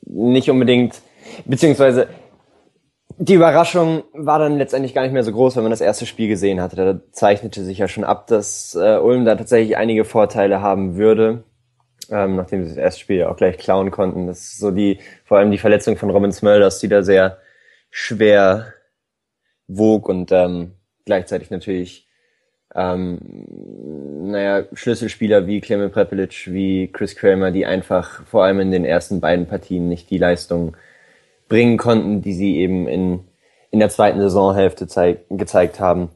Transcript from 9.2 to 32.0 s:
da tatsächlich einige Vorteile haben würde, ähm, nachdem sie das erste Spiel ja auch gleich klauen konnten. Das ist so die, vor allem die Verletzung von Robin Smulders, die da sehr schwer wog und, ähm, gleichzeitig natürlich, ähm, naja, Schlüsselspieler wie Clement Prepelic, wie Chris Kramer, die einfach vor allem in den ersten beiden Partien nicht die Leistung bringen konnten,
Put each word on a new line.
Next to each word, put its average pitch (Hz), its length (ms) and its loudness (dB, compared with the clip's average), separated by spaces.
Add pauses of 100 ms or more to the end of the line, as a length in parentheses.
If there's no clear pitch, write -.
da 110 100 4
tatsächlich 113 420 0
einige 110 280 0
Vorteile 101 560 0
haben 98 340 -2
würde, 110 480 2 (680)
ähm, 98 240 -2
nachdem 92 280 -6
sie 82 60 -8
das 80 80 -12
erste - 240 -2
Spiel 98 160 -2
ja 82 120 0
auch 85 80 -8
gleich 90 200 0
klauen 98 320 0
konnten. 92 380 -4
Das 90 140 -12
ist - 180 -20
so 104 100 -2
die, 98 300 -2 (260)
vor 104 140 4
allem 104 100 4
die 101 80 0
Verletzung 104 400 0
von 101 140 -4
Robin 101 200 2
Smulders, 104 480 4
die 113 80 -6
da 101 140 4
sehr 95 380 2 (500)
schwer 104 840 2 (920)
wog 107 400 2
und, 92 240 -4
ähm, 90 420 0 (320)
gleichzeitig 95 440 -4
natürlich, 92 560 -8 (680)
ähm, 90 720 -4 (840)
naja, 101 440 -2
Schlüsselspieler 107 720 0
wie 104 120 -4
Clement 101 320 -4
Prepelic, 95 640 -4
wie 95 380 -2
Chris - 240 -8
Kramer, 95 340 2
die 90 160 -2
einfach 92 640 -4
vor 107 160 2
allem 98 160 2
in 95 100 0
den 92 160 0
ersten 85 360 -2
beiden 85 260 0
Partien 87 420 -6
nicht 87 220 -8
die 92 80 -2
Leistung 85 580 -2 (680)
bringen 117 320 2
konnten, 104 420 0